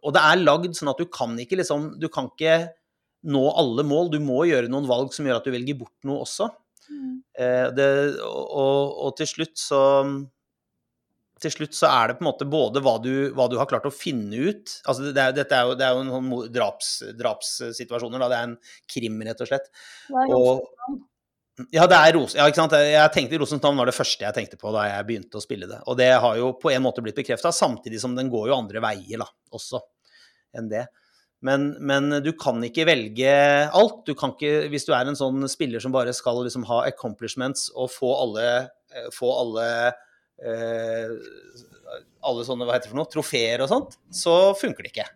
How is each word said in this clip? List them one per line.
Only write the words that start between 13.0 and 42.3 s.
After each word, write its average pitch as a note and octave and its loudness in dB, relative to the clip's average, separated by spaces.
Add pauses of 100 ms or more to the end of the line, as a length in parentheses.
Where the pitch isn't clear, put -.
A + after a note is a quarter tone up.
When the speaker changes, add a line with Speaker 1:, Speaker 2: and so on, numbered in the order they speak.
Speaker 1:
hva B2+ 2
du A#2+ -2
har C#3 0
klart A#2+ -2
å C#3 -4
finne A2+ -6
ut, G#3 -8
altså C3 -4
det, C#3+ -6
det C#3 4
er, C3 2
dette C#3+ 0
er B2 4
jo, B2 -2
det C3+ 2
er B2+ 2
jo B2+ -2
en C3+ -6
sånn B2+ -4
mo-, B2 -6
draps-, A2+ -4
drapssituasjoner A#2+ -6
da, B2 0
det A#2+ 0
er A#2+ -6
en A#2 -12 (340)
krim A2 -6
rett A2 -8
og - -8
slett. C3+ -4 (400)
Speaker 2:
Det C4+ -4
er C4 0
Speaker 1:
Og B2+ 6
Speaker 2:
Rosenstrand. - -4 (720)
Speaker 1:
Ja, E3 8
det F3+ 10
er D#3+ 10
Ros-, C#3+ 2
ja, C#3+ 6
ikke D3+ 4
sant? D#3 2
Jeg D3+ 8
tenkte D3+ 0
Rosenstrand C#3+ 2
var B2 4
det - -2
første - -2
jeg A2+ -4
tenkte G#2+ -8
på G#2+ -8
da G#2+ 0
jeg G2+ -4
begynte G#2+ -8
å G#2 -10
spille G2 -10
det, G#2 -16 (100)
og B2 0
det B2+ 8 (100)
har A#2 2
jo B2+ 0
på - 0
en C3 2
måte B2 -2
blitt A2 -8
bekreftet, C#3 -2
samtidig A2+ -2
som B2 -6
den C3 -4
går A2+ -2
jo C3+ 2
andre A2 -6
veier G#2 -6
da, - -8 (240)
også, A#2 -10 (720)
enn A2+ -10
det. A2+ -6 (580)
Men, C#3 0 (100)
men C#3 0
du D3 -4
kan B2+ -2
ikke A#2+ -4
velge B2 2 (360)
alt, G#3 4
du D3 -4
kan C#3+ -2
ikke, D3 0
hvis C#3+ -6
du - -2
er B2+ 2
en C#3+ -6
sånn C3+ -2
spiller C3 -4
som C3 -6
bare B2 0
skal B2 -2
liksom B2 -6
ha A#2 0
accomplishments B2+ -8 (100)
og B2+ -6
få B2+ -2 (140)
alle, A2+ -4 (440)
eh, A#2+ -14 (100)
få B2 -2 (100)
alle, A#2 -2 (760)
eh, A2+ -6 (1120)
alle A#2+ -4